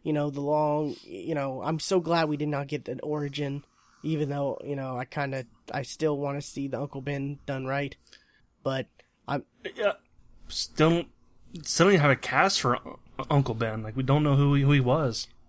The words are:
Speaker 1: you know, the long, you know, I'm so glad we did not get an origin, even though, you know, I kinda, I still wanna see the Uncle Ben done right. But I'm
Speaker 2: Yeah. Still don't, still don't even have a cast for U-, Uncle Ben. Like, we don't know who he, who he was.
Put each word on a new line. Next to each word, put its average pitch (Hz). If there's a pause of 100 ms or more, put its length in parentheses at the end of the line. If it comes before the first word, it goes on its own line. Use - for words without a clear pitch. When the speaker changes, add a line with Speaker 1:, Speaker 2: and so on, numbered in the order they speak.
Speaker 1:
you 151
know, 147
the 139
long, 151
you 107
know, 135
I'm 156
so 185
glad 165
we 151
did 147
not 143
get 143
an 135
origin, 143 (400)
even 151
though, 143
you 143
know, 131
I 131
kinda, 135 (260)
I 135
still 151
wanna 143
see 139
the 127
Uncle 139
Ben 139
done 131
right. 139 (680)
But 135 (400)
I'm 139 (300)
Speaker 2:
Yeah. - (560)
Still -
don't, 170 (600)
still 175
don't 202
even 156
have 143
a 127
cast 170
for 123
U-, - (300)
Uncle 139
Ben. 110
Like, 107
we 131
don't 139
know 143
who 143
he, 143
who 139
he 143
was. 127 (220)